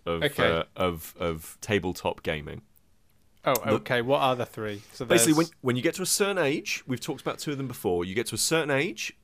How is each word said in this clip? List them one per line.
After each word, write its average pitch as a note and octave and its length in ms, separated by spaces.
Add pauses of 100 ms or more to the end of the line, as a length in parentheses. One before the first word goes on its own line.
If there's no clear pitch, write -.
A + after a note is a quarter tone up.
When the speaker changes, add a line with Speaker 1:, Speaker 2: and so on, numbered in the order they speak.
Speaker 1:
of, E2+ 160
Speaker 2:
Okay. C#3+ 280
Speaker 1:
uh, E2 140 (120)
of, F2 420
of E2 420
tabletop F2+ 640
gaming. D2+ 400 (800)
Speaker 2:
Oh, C#3 100
Speaker 1:
The - 180
Speaker 2:
okay. C3 300
What C#3 200
are C3 120
the A#2+ 120
three? G#2 360 (100)
So C3 120
Speaker 1:
Basically, D#3 300
when, E3 100
Speaker 2:
there's E3 160
Speaker 1:
when B2 160
you B2 60
get D#3+ 140
to F#3+ 60
a F3 40
certain G3 320
age, D3+ 480
we've B2+ 140
talked C#3 200
about - 180
two - 140
of C3+ 60
them C3+ 100
before. F2+ 380
You F#2+ 80
get A2+ 140
to A2+ 60
a G#2+ 40
certain D#3 320
age, D3 420 (120)